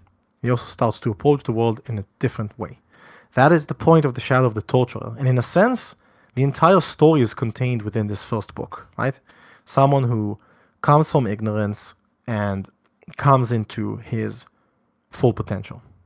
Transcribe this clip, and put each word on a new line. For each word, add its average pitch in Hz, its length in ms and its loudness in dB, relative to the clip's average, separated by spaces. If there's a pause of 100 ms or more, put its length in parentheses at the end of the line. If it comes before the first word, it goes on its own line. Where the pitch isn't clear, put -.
(420)
He 120 100 -4
also 123 140 -2
starts - 360 -2
to 117 100 -4
approach 139 320 0
the - 80 -6
world 113 380 0
in 113 100 -6
a 98 60 -10 (140)
different - 380 -6
way. - 220 -10 (540)
That 135 180 6
is 156 160 2
the 147 80 -6
point 160 300 4
of 127 80 -2
the - 80 -10
Shadow 131 240 2
of 117 80 0
the 107 80 -4
Torturer. 117 560 -2
And 135 100 -2
in 127 100 2
a 123 40 0
sense, 226 540 0 (400)
the 127 80 0
entire 165 360 4
story 156 420 4
is 113 120 0
contained 120 480 -4
within 104 260 -4
this 104 160 -4
first - 320 -6
book, - 320 -12 (100)
right? 123 220 -4 (460)
Someone 139 380 4
who 107 340 -2 (440)
comes 151 300 4
from 131 160 2
ignorance 104 680 -4 (320)
and 101 420 -4 (480)
comes 131 340 2
into 107 460 -4
his 110 480 -8 (640)
full 120 220 2
potential. - 480 -8 (240)